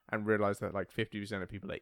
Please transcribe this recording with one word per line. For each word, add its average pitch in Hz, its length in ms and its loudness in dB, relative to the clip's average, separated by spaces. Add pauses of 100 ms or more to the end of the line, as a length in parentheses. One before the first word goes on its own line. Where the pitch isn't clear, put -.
(100)
and 107 160 0
realize 104 320 4
that, 95 160 -4
like, 98 160 -2
fifty 110 300 -2
percent 101 220 -4
of - 60 -6
people 95 240 -8
are - 100 -6